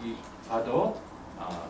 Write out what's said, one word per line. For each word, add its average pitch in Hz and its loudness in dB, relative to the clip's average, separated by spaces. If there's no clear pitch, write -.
이, 113 -2
봐도, 123 4
어, - -4